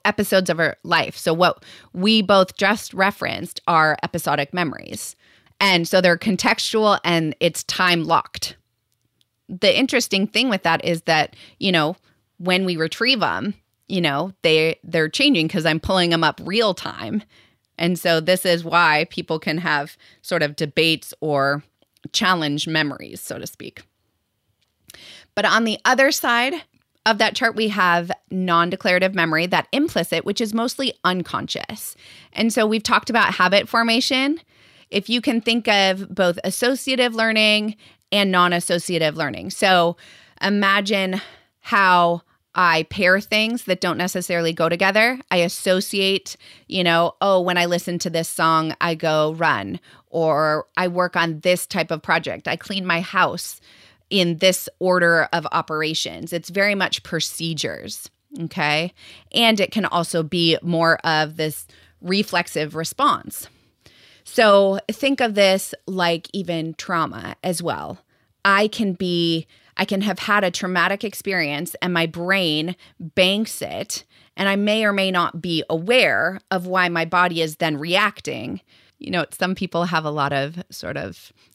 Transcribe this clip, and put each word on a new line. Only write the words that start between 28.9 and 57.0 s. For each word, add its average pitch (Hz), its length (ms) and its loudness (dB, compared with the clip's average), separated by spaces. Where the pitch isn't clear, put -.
memory, 165 320 2
that 180 240 0
implicit, 202 540 0
which 202 160 -2
is 214 120 -4
mostly 233 400 -4
unconscious. - 920 -6
And 226 180 0
so 220 160 2
we've 214 160 0
talked - 260 0
about 214 260 2
habit 196 340 4
formation. 254 720 0
If 196 200 -4
you 240 120 0
can 233 200 0
think 233 260 -2
of 196 460 2
both 180 300 2
associative 247 720 -2
learning 214 600 2
and 202 200 2
non-associative 175 840 2
learning. 139 360 -6
So 175 440 4
imagine 196 800 0
how 175 640 4
I 165 340 4
pair 190 320 2
things 220 440 -2
that 185 140 -2
don't 175 180 -2
necessarily 175 540 -2
go 165 160 0
together. 196 520 2
I 240 80 2
associate, 190 960 -2
you 185 160 -2
know, 170 380 2
oh, 196 180 4
when 180 180 0
I 175 100 2
listen 175 320 -2
to 175 100 -6
this 165 180 -2
song, 160 540 2
I 170 140 -2
go 156 400 0
run, 147 440 0
or 156 680 0
I 180 120 0
work 180 280 -2
on 165 260 0
this 180 260 0
type 170 240 -4
of 156 100 -4
project. 160 460 -4
I 165 80 -4
clean 190 300 -8
my 175 160 0
house 175 600 -2
in 175 300 2
this 185 280 -4
order 170 520 2
of 165 200 -4
operations. 160 840 -6
It's 165 160 -8
very 202 240 0
much 190 300 -4